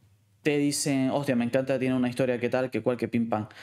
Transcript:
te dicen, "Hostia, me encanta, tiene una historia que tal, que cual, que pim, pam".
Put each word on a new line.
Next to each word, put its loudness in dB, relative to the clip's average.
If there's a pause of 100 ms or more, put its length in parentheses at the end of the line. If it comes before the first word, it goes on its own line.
(420)
te 2
dicen, 0
"Hostia, 0
me 2
encanta, 0
tiene 0
una 0
historia 0
que 0
tal, 0
que -4
cual, 0
que -2
pim, 0
pam". -2 (140)